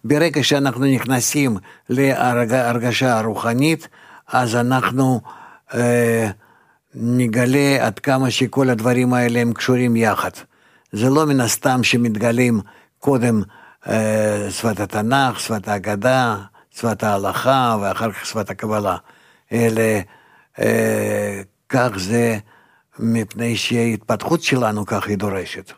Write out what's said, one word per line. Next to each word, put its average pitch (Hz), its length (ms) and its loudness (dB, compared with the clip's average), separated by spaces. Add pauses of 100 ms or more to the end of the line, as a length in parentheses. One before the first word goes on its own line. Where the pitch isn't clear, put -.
ברגע 147 400 2
שאנחנו 139 420 0
נכנסים 127 720 0 (320)
להרג-, 123 640 0
הרגשה 120 680 0
רוחנית, 120 680 0 (400)
אז 123 280 0
אנחנו, 127 680 0 (520)
אה, 117 560 2 (640)
נגלה 123 920 2
עד 107 140 -2
כמה 131 320 0
שכל 131 380 0
הדברים 123 440 2
האלה 120 260 2
הם 120 140 2
קשורים 123 420 2
יחד. 113 360 0 (600)
זה 110 180 2
לא 151 160 4
מן 139 160 2
הסתם 127 420 0
שמתגלים 117 800 2 (380)
קודם, 117 420 2 (460)
אה, 107 640 0
שפת 107 280 -4
התנ"ך, 113 600 0
שפת 104 280 -6
ההגדה, 104 680 0 (340)
שפת 113 320 -4
ההלכה, 113 800 0
ואחר 101 300 -2
כך - 140 -12
שפת 107 240 -6
הקבלה. 104 460 -2 (560)
אלה, 113 480 2 (600)
אה, 104 840 0 (280)
כך 123 280 0
זה 113 400 0 (640)
מפני 113 580 -2
שההתפתחות 117 840 0
שלנו 107 420 0
כך 104 220 -4
היא 104 100 0
דורשת. 98 600 -6